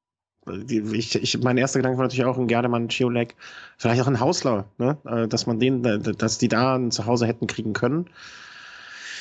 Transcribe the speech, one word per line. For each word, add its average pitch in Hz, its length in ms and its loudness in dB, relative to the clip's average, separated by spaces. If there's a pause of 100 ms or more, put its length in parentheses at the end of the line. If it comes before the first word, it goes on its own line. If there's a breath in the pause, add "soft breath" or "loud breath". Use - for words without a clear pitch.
(480)
die, 107 320 -2 (160)
ich, 113 200 -2
ich, 113 260 -2
mein 127 140 4
erster 135 220 2
Gedanke 127 200 0
war 131 60 2
natürlich 123 220 0
auch 127 100 0
ein 127 100 0
Gerdemann, 117 440 0
Ciolek, 120 440 0 (440 loud breath)
vielleicht 120 240 2
auch 117 40 2
ein 131 140 2
Hausler, 127 460 2 (100)
ne? 139 280 0
Äh, 117 220 0
dass 113 200 0
man 117 120 0
den, 127 260 2
äh, 107 140 2
dass 110 380 -2
die 120 120 2
da 123 280 4
ein 123 140 0
Zuhause 117 360 0
hätten 117 200 -2
kriegen 110 260 -4
können. 147 380 0 (1120 loud breath)